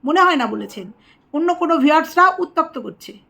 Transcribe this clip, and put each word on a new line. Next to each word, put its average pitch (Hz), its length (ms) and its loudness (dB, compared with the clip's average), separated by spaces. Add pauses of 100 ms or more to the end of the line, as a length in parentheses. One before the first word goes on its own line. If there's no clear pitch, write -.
মনে 311 160 2
হয় 359 160 4
না 247 100 -2
বলেছেন। 208 400 -10 (480)
অন্য 339 200 0
কোনো 339 220 0
ভিউয়ার্সরা 311 480 2 (140)
উত্তক্ত 330 400 -4
করছে 208 340 -16 (180)